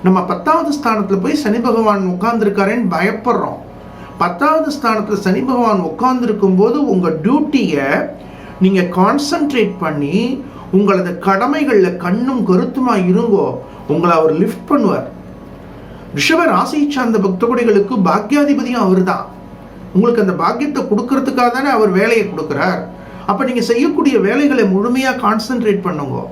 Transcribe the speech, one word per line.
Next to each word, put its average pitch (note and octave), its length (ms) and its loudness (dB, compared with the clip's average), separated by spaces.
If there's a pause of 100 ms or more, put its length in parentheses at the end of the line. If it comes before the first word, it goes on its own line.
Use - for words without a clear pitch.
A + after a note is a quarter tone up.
நம்ம F#3 200 4
பத்தாவது D4 540 0
ஸ்தானத்துல G3 440 0
போய் C#4+ 140 0
சனி A#3 240 0
பகவான் A3 480 2
உட்கார்ந்துருக்காரேன்னு G#3 840 0
பயப்படுறோம். F#3+ 640 -2 (600)
பத்தாவது C#4+ 580 0
ஸ்தானத்துல G#3+ 380 -2
சனி F#3+ 260 0
பகவான் A#3+ 420 2
உட்கார்ந்துருக்கும் G#3 760 0
போது B3 320 2
உங்க F#3 200 2
டியூட்டியை E3+ 1000 0 (520)
நீங்க F#3+ 200 2
கான்சென்ட்ரேட் A3+ 1000 0
பண்ணி D#3+ 640 -2 (280)
உங்களது F#3 540 2
கடமைகள்ல G#3+ 720 2
கண்ணும் A#3 500 -2
கருத்துமா B3 440 2
இருங்கோ, F#3 680 2 (300)
உங்களை E3 300 2
அவர் D#3+ 160 4
லிஃப்ட் G3+ 360 -2
பண்ணுவார். G3+ 360 2 (1080)
ரிஷப D#4+ 300 2
ராசியை C#4+ 440 0
சார்ந்த A3+ 300 0
பக்த F#3+ 260 0
கொடிகளுக்கு A#3 500 2 (100)
பாக்யாதிபதியும் B3 760 2
அவர் F#3 220 4
தான். F3+ 220 -2 (680)
உங்களுக்கு A3+ 280 4
அந்த F#3 120 2
பாக்கியத்தை A3+ 500 -2
கொடுக்கறதுக்காக A#3+ 680 0
தானே C4+ 180 -2
அவர் A3 200 4
வேலையை G#3 360 2
கொடுக்கிறார். D#3 540 -2 (460)
அப்ப G3+ 180 0
நீங்க B3 180 0
செய்யக்கூடிய B3 580 2
வேலைகளை B3 440 2
முழுமையா A#3+ 460 0
கான்சென்ட்ரேட் G#3+ 720 0
பண்ணுங்க. C3 500 -6